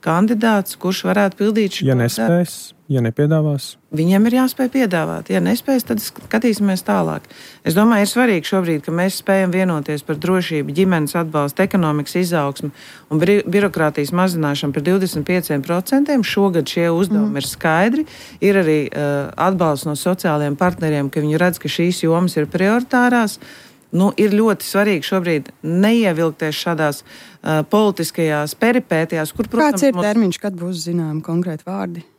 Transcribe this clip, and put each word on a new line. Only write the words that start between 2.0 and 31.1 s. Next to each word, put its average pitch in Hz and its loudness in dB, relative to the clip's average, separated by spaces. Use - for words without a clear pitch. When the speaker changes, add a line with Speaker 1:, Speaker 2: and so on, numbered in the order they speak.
Speaker 2:
nespēs, 170 -2
ja 135 0
nepiedāvās? 147 0
Speaker 1:
Viņiem 185 4
ir 233 2
jāspēj 254 0
piedāvāt. 165 -2
Ja 185 2
nespēs, 233 0
tad 220 -2
skatīsimies 208 -2
tālāk. 175 -2
Es 160 0
domāju, 214 4
ir 202 2
svarīgi 220 2
šobrīd, 170 0
ka 160 -6
mēs 180 -2
spējam 190 2
vienoties 156 0
par 156 -4
drošību, 156 -2
ģimenes 170 2
atbalstu, 156 -2
ekonomikas 151 0
izaugsmu 156 -2
un 151 2
bri-, 196 4
birokrātijas 160 0
mazināšanu 160 0
par 151 -2
divdesmit 180 0
pieciem 170 -2
procentiem. 226 0
Šogad 180 2
šie 170 0
uzdevumi 202 2
Speaker 3:
Mhm. 143 -4
Speaker 1:
ir 139 -4
skaidri. 214 0
Ir 196 4
arī, 156 2
eh, 143 -2
atbalsts 165 0
no 151 -4
sociālajiem 147 -2
partneriem, 156 0
ka 165 -2
viņi 151 0
redz, 175 0
ka - -10
šīs 175 0
jomas 170 0
ir 151 0
prioritārās. 240 0
Nu, 185 2
ir 208 4
ļoti 208 2
svarīgi 196 0
šobrīd 170 -2
neievilkties 170 2
šādās, 156 -2
eh, 156 0
politiskajās 160 0
peripētijās, 165 0
kur, 220 -4
Speaker 3:
Kāds - -14
Speaker 1:
protams, 240 2
Speaker 3:
ir 269 4
Speaker 1:
mums 180 -2
Speaker 3:
termiņš, 208 0
kad 208 -6
būs 170 -8
zināmi 160 -4